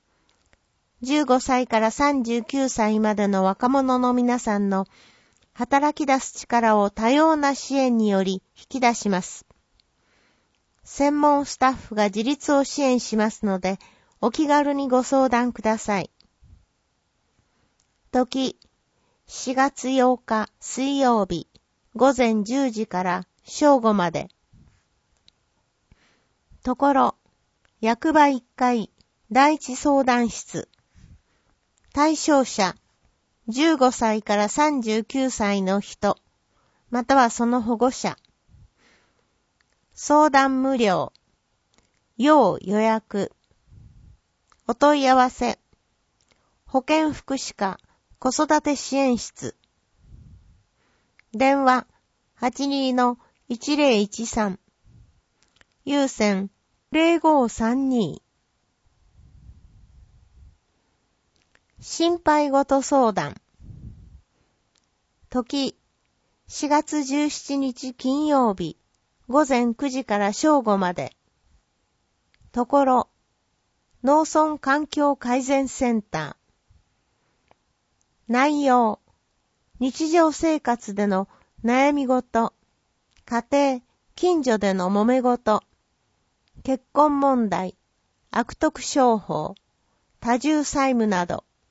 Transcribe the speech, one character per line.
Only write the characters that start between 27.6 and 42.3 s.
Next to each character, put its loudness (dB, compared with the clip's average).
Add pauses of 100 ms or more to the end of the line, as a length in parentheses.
役 0
場 6
一 -2 (120)
階、 -2 (400)
第 4
一 -10
相 2
談 0
室。 -12 (1200)
対 2
象 2
者、 -4 (720)
十 2
五 4
歳 -2
か -4
ら 0
三 0
十 -4
九 -2
歳 -2
の 0
人、 -4 (720)
ま -4
た 0
は 4
そ -2
の 0
保 -2
護 2
者。 -8 (1800)
相 2
談 2
無 0
料。 0 (1040)
要 4